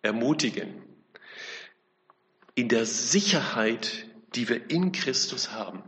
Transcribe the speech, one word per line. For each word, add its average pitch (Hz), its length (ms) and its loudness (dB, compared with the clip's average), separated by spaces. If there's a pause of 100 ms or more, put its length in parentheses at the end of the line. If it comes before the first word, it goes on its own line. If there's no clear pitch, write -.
ermutigen, 117 800 0 (1700)
in 120 120 2
der 113 180 4
Sicherheit, 120 1200 2 (280)
die 120 140 -2
wir 117 220 0
in 180 220 2
Christus - 600 -2
haben 98 360 -8